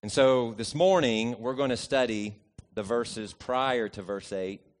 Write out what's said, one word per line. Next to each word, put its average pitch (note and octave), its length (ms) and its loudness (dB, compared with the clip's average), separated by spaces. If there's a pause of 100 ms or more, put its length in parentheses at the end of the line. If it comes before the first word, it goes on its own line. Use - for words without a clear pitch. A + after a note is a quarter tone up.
And G#2+ 80 -8
so C3 440 4
this A2 200 -8
morning, C3 640 4
we're B2 160 -4
gonna B2+ 220 0
study A2 580 0 (400)
the G#2+ 80 -4
verses A2 520 -4
prior B2+ 540 0
to G2 140 -10
verse G2 300 -8
eight F#2+ 340 -6 (140)